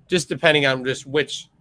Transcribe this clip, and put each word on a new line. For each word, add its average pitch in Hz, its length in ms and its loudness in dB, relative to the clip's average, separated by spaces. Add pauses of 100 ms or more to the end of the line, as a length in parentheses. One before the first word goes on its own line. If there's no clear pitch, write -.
Just 180 200 -2
depending 151 380 2
on 131 180 0
just 131 220 -4
which 139 420 -4 (120)